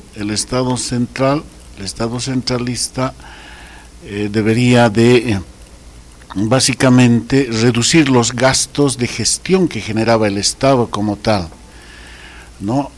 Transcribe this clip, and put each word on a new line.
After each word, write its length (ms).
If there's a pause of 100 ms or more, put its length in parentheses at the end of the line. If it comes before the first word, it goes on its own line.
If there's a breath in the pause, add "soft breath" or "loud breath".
(160)
el 160
Estado 460
central, 640 (360)
el 60
Estado 360
centralista, 920 (920 loud breath)
eh, 260
debería 580
de, 440
eh, 80 (960)
básicamente 1120
reducir 580
los 240
gastos 680
de 100
gestión 580
que 140
generaba 480
el 100
Estado 500
como 280
tal, 320 (1120 loud breath)
¿no? 380